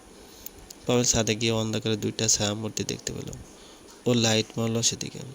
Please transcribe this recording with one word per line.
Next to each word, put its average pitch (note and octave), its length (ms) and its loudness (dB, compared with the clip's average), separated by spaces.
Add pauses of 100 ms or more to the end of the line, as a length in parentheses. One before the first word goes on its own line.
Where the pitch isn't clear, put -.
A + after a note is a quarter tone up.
(880)
পাভেল B2 180 4
ছাদে A2+ 300 2
গিয়ে A2+ 180 0
অন্ধকারে A2 440 0
দুইটা A2 320 -2
ছায়া G3+ 260 2
মূর্তি G#2+ 300 -4
দেখতে - 280 -6
পেল। - 200 -10 (760)
ও B2 80 6
লাইট A2 440 2
মারল A2+ 240 0
সেদিকে। - 360 -4 (160)